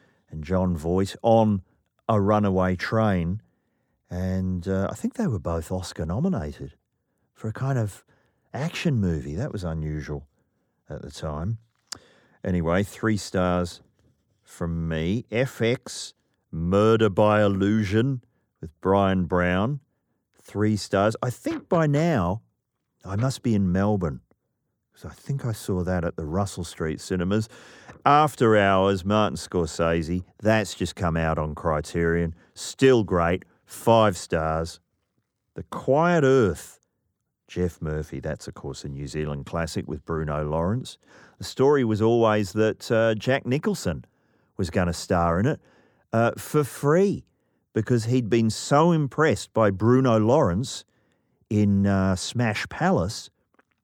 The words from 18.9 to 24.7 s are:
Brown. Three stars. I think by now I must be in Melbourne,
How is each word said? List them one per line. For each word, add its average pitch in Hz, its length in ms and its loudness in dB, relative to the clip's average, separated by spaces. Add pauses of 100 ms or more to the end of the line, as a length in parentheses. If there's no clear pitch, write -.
Brown. 92 540 0 (640)
Three 107 340 -2
stars. 101 480 0
I 123 60 -4
think - 400 -8
by 165 180 2
now 143 540 0 (600)
I 98 120 -8
must 127 280 -4
be 117 120 2
in 95 160 2
Melbourne, 92 480 0 (760)